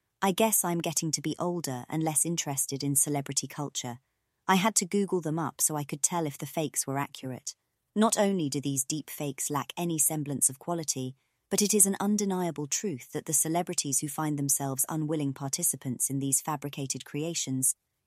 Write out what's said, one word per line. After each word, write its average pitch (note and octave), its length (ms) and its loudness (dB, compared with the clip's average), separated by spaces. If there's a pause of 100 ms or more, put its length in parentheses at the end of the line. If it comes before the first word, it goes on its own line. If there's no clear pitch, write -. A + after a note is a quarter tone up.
(220)
I G3 100 4
guess A3 320 4
I'm E3+ 160 0
getting E3 320 0
to D3 100 -2
be D3+ 180 -2
older D#3+ 500 -2
and D#3+ 140 0
less D#3 220 2
interested C#3+ 580 -2
in C#3+ 120 2
celebrity C#3+ 520 0
culture. B2+ 520 -6 (480)
I F#3+ 80 6
had G#3 200 4
to G3+ 100 2
Google F#3 360 2
them D#3 180 0
up D3+ 220 -4
so - 140 2
I D3 80 -2
could C#3+ 200 -4
tell E3+ 220 2
if C#3+ 120 -4
the - 80 -8
fakes D3+ 400 -2
were C#3 140 0
accurate. - 560 -6 (400)
Not G#3+ 220 4
only G3 320 2
do C#3+ 100 0
these C#3 240 0
deep - 260 -6
fakes - 400 -6
lack C#3+ 280 -2
any E3+ 200 0
semblance D3 520 0
of C3+ 100 -8
quality, D3 560 -4 (340)
but G3+ 120 4
it G3+ 120 4
is G3+ 120 8
an G3 140 4
undeniable F#3 680 0
truth C#3+ 460 -4
that D3+ 120 -4
the D#3+ 80 0
celebrities D#3+ 680 0
who D#3 80 -2
find D3+ 300 -2
themselves C#3 520 0
unwilling D3+ 440 0
participants C3+ 760 -2
in C#3 100 -2
these C#3 220 2
fabricated C#3+ 640 -6
creations D3 720 -2 (320)